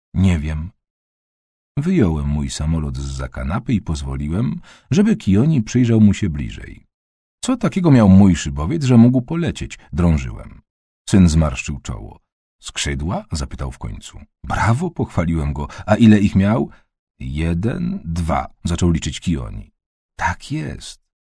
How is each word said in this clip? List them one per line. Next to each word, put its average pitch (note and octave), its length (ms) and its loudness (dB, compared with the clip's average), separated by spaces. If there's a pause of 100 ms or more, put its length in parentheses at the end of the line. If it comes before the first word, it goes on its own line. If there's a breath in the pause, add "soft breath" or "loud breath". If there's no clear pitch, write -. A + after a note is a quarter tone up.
(140)
„Nie F2+ 260 2
wiem”. D#2 320 -6 (1080)
Wyjąłem A#2 500 0
mój D2 220 -2
samolot D2+ 480 -4
zza C2+ 300 -8
kanapy C#2+ 460 -4
i G2+ 80 0
pozwoliłem, D2 800 -6 (300 soft breath)
żeby G3+ 240 2
Kioni A#2 480 2
przyjrzał A#2 380 2
mu G#2 120 6
się G2+ 160 -2
bliżej. A1+ 560 -10 (580)
„Co B3+ 140 -2
takiego F3+ 340 2
miał A2+ 180 8
mój F#2+ 260 8
szybowiec, D2+ 480 -6
że B2+ 140 6
mógł B2 240 6
polecieć?”, D#3+ 580 -6 (140 soft breath)
drążyłem. C#2+ 680 -2 (480)
Syn F#2 200 6
zmarszczył D2+ 500 -2
czoło. G#1 400 -14 (420)
„Skrzydła?”, D#2 720 -6
zapytał C2+ 400 -8
w - 60 -16
końcu. G#1+ 420 -14 (240)
„Brawo”, A#2 480 0
pochwaliłem E2 600 -2
go. C#2+ 140 -8 (180 loud breath)
„A G#2 100 2
ile G#2+ 240 8
ich G2+ 160 0
miał?” G2+ 340 2 (500 soft breath)
„Jeden, E2 840 -4
dwa”, D#2+ 420 -4 (160)
zaczął F2 280 0
liczyć - 280 -4
Kioni. A1+ 520 -6 (440)
„Tak - 360 -6
jest. - 500 -10 (320)